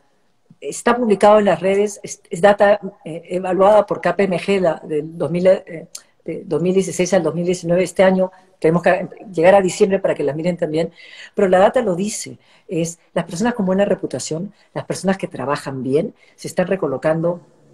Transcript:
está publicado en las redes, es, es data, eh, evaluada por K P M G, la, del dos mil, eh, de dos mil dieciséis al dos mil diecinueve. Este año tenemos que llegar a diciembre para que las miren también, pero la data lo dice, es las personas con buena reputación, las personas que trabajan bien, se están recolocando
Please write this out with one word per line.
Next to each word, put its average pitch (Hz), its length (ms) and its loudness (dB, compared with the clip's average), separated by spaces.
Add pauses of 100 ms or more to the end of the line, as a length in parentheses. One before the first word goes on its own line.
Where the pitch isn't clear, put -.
(600)
está 240 360 -2
publicado 214 420 4
en 202 60 2
las 170 160 2
redes, 202 420 -2
es, - 260 -16
es 170 120 -6
data, 202 380 4 (260)
eh, 165 240 -12
evaluada 190 560 4
por 160 160 -6
K 175 140 0
P 202 80 0
M 185 140 0
G, 196 220 -2
la, 170 240 0
del 160 340 -6
dos 147 140 -4
mil, 180 160 2
eh, 175 400 0 (380)
de 160 200 -8
dos 151 160 -2
mil 185 120 2
dieciséis 180 400 0
al 180 100 2
dos 151 100 -2
mil 170 120 -4
diecinueve. 175 380 0
Este 185 200 0
año 185 280 2 (280)
tenemos 165 240 2
que 185 240 0 (260)
llegar 175 220 6
a 202 60 6
diciembre 190 380 0
para 160 160 -2
que 156 80 -6
las 143 120 -2
miren 170 220 -4
también, 165 340 -4 (420)
pero 202 140 2
la 185 120 4
data 240 220 4
lo 190 140 -2
dice, - 420 -8 (300)
es 165 320 -6 (140)
las 170 100 0
personas 220 300 -4
con 220 120 -2
buena 190 200 2
reputación, 175 680 -6 (220)
las 143 100 -8
personas 190 340 -6
que 175 120 -8
trabajan 135 520 -8
bien, 135 320 -2 (220)
se - 140 -14
están 180 180 -2
recolocando 165 720 -2 (340)